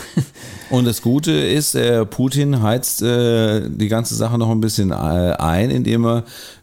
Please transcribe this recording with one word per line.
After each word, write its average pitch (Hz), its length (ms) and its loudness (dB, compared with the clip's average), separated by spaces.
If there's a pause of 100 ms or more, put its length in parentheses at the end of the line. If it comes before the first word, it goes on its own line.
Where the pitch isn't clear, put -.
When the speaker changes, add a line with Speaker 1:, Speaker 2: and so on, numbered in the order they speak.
(340)
Speaker 1:
<laughs> - 360 -18
Speaker 2:
Und 123 160 2
das 117 160 0
Gute 147 300 2
ist, 147 440 0
äh, 120 300 2
Putin 135 560 0
heizt, 110 420 0
äh, 117 640 2
die 101 180 -2
ganze 113 280 -2
Sache 113 220 0
noch 113 120 2
ein 113 100 2
bisschen, 107 320 0
äh, - 40 0
ein, 85 720 0
indem 117 360 0
er, 117 180 0 (400)